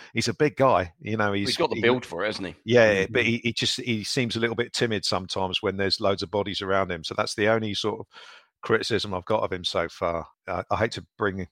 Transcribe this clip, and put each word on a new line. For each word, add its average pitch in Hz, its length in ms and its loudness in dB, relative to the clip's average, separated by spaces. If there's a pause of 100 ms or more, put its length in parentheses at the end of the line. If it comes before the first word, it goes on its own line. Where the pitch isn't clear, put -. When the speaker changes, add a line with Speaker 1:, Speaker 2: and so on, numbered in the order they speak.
(160)
Speaker 1:
he's 117 140 0
a 110 60 -2
big 151 220 0
guy. 92 420 2
You 107 200 -4
know, 104 160 2
he's 101 140 0
Speaker 2:
He's 127 100 -2
got 160 100 2
the 110 80 -2
Speaker 1:
he 113 60 -2
Speaker 2:
build 120 240 4
for 85 180 -6
it, 107 40 0
hasn't 101 180 -6
he? 85 80 -10 (100)
Speaker 1:
Yeah, 110 380 6
Speaker 3:
Mm-hmm. 95 100 -2
Speaker 1:
but 120 120 2
he, 117 200 0
he 117 80 0
just, - 280 -2
he 110 220 -2
seems 117 340 -2
a 113 40 -2
little 113 160 0
bit 117 160 -2
timid 113 320 0
sometimes 92 560 -2
when 95 160 0
there's 98 240 0
loads 98 220 2
of 92 80 -8
bodies 101 320 -2
around 95 280 0
him. 82 140 -6
So - 100 -8
that's 107 200 -2
the 107 140 2
only 110 260 0
sort 101 260 -4
of - 60 -12 (600)
criticism 104 480 0
I've 90 100 -6
got 110 200 0
of 95 80 -4
him 90 120 -6
so 85 240 0
far. 85 380 -4 (220)
I, 90 220 -4
I 101 60 2
hate 113 160 0
to - 140 -10 (100)
bring, 95 360 -2